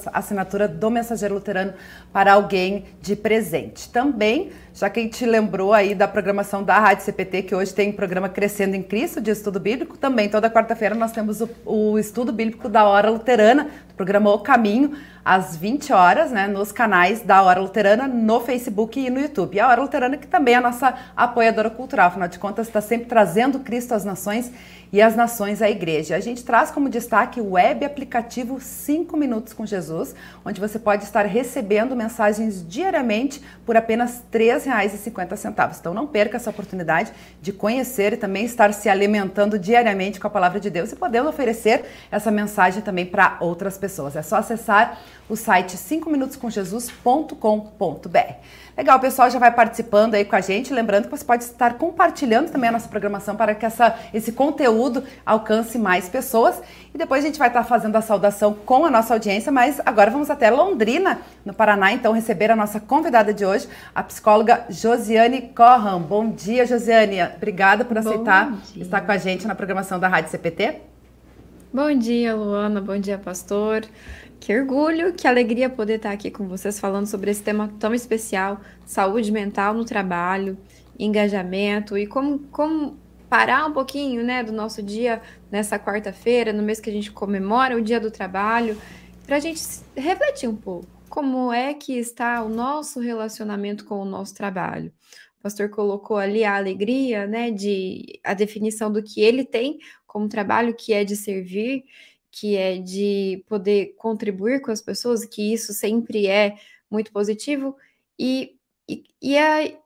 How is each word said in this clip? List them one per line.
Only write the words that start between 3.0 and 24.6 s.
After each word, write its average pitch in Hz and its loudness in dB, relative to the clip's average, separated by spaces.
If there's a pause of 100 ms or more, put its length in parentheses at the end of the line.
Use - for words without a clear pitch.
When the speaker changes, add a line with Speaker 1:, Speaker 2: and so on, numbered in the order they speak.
Speaker 1:
presente. 208 -2
Também, 247 0 (220)
já 202 -4
que 214 -4
a 226 0
gente 226 -6
lembrou 202 2
aí 202 4
da 180 2
programação 202 -2
da 190 6
Rádio 202 6
C - -4
P 190 -6
T, - -4
que 185 -6
hoje 196 0
tem 202 0
programa 190 -4
Crescendo 196 -2
em 185 -4
Cristo, 247 -4
de 214 -2
estudo 208 -4
bíblico, 233 -4
também 233 0
toda 214 2
quarta-feira 226 0
nós 226 -2
temos 214 -4
o, 226 -4 (140)
o 214 0
estudo 226 -4
bíblico 226 -4
da 214 6
Hora 208 6
Luterana, 233 4 (240)
do - -20
programa 202 4
O 208 4
Caminho, 247 2 (260)
às 185 2
vinte 226 -2
horas, 208 6
né, 202 0
nos 208 -4
canais 208 4
da 196 6
Hora 185 6
Luterana, 208 2
no 233 2
Facebook 233 -4
e 254 -2
no 262 -2
YouTube. 247 -4
E 202 0
a 247 4
Hora 247 4
Luterana, 269 -2
que - -18
também 254 4
é 240 8
a 247 4
nossa 247 0 (180)
apoiadora 226 2
cultural, 208 2
afinal 185 -2
de 175 -12
contas, 208 -6
tá 214 -2
sempre 233 -4
trazendo 233 4
Cristo 240 -6
às 196 0
nações 208 -6 (400)